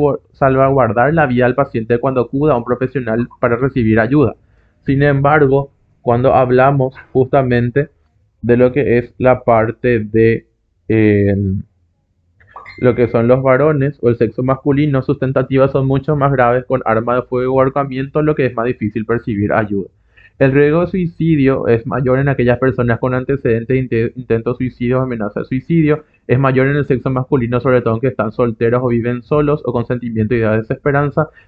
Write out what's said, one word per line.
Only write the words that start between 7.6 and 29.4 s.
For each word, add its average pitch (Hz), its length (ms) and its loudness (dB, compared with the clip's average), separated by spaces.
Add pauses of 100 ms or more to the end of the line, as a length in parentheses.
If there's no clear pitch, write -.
de 117 140 2
lo 123 160 4
que 123 260 0
es 120 200 -6
la 127 260 2
parte 113 560 0
de, 110 460 0 (420)
eh, 104 480 2 (1400)
lo 123 160 2
que 120 120 2
son 117 200 0
los 127 140 4
varones 139 600 0
o 117 80 2
el 117 80 0
sexo 117 260 -2
masculino, 135 580 0
sus 135 160 -2
tentativas 135 540 0
son 135 160 0
mucho 135 280 0
más 139 160 0
graves 127 340 2
con 131 200 -2
arma 117 300 0
de 123 80 0
fuego 127 320 -2
o 131 40 2
ahorcamiento, 135 600 -2
lo 151 140 0
que 147 120 0
es - 80 -10
más 117 100 -4
difícil 113 400 -4
percibir 107 460 -2
ayuda. 101 380 -2 (500)
El 135 120 2
riesgo 147 300 2
de 175 60 -2
suicidio 165 800 0
es 113 180 0
mayor 127 320 -2
en 139 100 0
aquellas 123 300 0
personas 120 400 0
con 127 160 -2
antecedentes 127 540 -2
de 131 100 0
inte-, 120 380 -2
intento 120 380 -4
de - 40 -12
suicidio 123 400 -4
o 131 60 0
amenaza 113 380 -6
de - 40 -10
suicidio, 151 600 0 (200)
es 123 140 2
mayor 131 260 2
en 143 100 0
el 143 100 -2
sexo 131 260 -2
masculino, 127 480 -2
sobre 123 240 2
todo 117 100 0
en 113 80 -4
que 135 60 0
están 110 240 -4
solteros 120 500 -2
o 131 60 -2
viven 120 340 -2
solos 151 420 0